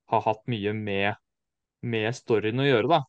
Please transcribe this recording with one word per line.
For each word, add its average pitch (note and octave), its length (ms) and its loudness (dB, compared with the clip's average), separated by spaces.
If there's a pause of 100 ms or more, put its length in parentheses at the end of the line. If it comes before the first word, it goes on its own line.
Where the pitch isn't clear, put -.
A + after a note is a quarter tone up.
har A2+ 120 0
hatt - 240 -2
mye G#2+ 320 -2
med, G#2 380 -2 (640)
med A2+ 320 -2
storyen A2 480 0
å C#3+ 80 2
gjøre A#2+ 180 4
da. D#3 220 4